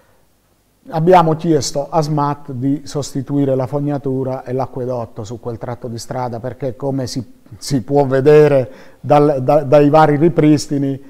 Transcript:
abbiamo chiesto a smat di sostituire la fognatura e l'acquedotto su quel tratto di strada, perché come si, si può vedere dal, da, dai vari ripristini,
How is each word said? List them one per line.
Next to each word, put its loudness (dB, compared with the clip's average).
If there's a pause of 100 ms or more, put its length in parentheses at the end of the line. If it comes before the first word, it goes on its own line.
(920)
abbiamo 4
chiesto -2
a 0
smat -4
di -4
sostituire -4
la -2
fognatura -4
e -10
l'acquedotto -6
su -14
quel -10
tratto -12
di -10
strada, -8
perché -8
come -6
si, -10 (200)
si -4
può 2
vedere 4 (300)
dal, 2
da, 2
dai 4
vari 4
ripristini, 0